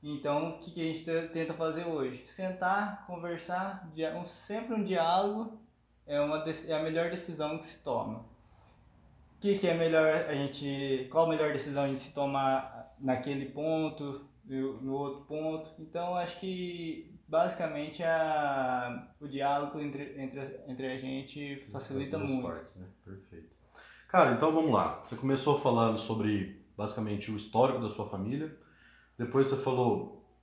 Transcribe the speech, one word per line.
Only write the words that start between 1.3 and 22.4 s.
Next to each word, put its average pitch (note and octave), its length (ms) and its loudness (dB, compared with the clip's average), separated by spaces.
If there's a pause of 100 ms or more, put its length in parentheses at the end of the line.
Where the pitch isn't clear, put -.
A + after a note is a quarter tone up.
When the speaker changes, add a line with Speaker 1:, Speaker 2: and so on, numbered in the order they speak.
Speaker 1:
fazer D#3+ 300 -2
hoje? C3+ 440 -2
Sentar, F#3+ 760 -2
conversar, F3+ 880 -6
dia-, D#3+ 220 -2
um, F3 80 -6
sempre A3 500 -6
um G#3+ 100 2
diálogo F#3+ 760 2 (460)
é D3 140 0
uma D3+ 240 2
dec-, D#3+ 240 -6
é D#3+ 60 0
a D#3 80 0
melhor E3 280 0
decisão D#3+ 480 -4
que - 80 -12
se - 160 -18
toma. A2+ 360 -2
O - 1200 -20
que G3+ 180 4
que F#3+ 80 2
é E3+ 80 6
melhor D#3+ 340 6 (200)
a D3+ 60 0
gente, C#3 760 -2
qual E3 160 6
a - 20 2
melhor D3+ 240 2
decisão C#3 320 0
a C#3 40 2
gente C3 120 -2
se - 140 -14
tomar C3+ 840 0
naquele C3+ 480 -2
ponto, D3 800 -2 (200)
no, C3+ 380 -4
no C3+ 100 -4
outro C#3 320 -4
ponto? D#3 540 -6
Então, E3+ 380 -4
acho F3 220 -4
que, F3 720 -6 (160)
basicamente, D#3+ 760 0
a, C#3 1040 0 (120)
o D3 60 -10
diálogo C#3+ 540 0
entre, C#3 420 -6
entre, C3+ 460 -8
entre C3 180 -6
a C3 120 -2
gente C3+ 420 -6
Speaker 2:
Entre C#3 260 -8
as G#2 60 -16
Speaker 1:
facilita C#3 460 -4
Speaker 2:
duas C#3+ 120 -2
Speaker 1:
muito. C3 160 0